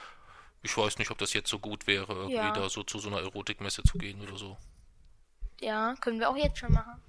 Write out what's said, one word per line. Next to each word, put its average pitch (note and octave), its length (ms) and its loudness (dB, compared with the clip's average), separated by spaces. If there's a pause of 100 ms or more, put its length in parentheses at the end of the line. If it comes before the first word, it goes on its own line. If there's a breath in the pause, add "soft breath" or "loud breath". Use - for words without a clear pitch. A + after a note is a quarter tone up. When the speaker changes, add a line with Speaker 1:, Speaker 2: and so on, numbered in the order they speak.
(600 loud breath)
Speaker 1:
Ich - 140 -4
weiß G#2+ 240 4
nicht, A2 120 -2
ob A2 60 -8
das - 160 0
jetzt - 160 0
so G#2 100 -2
gut G#2 260 -8
wäre, G2 280 2
irgendwie G2 220 -2
Speaker 2:
Ja. G#3+ 160 0
Speaker 1:
da G2 180 0
so G#2 140 -4
zu - 160 -6
so G#2 100 -6
einer G2+ 100 0
Erotikmesse G2 640 -2
zu - 140 6
gehen G2+ 240 -6
oder G2 160 -10
so. G2 200 -10 (1040)
Speaker 2:
Ja, A3 400 0
können A3+ 180 0
wir A#3 100 4
auch C4 80 2
jetzt D4 220 2
schon A#3+ 120 2
machen. A#3 360 6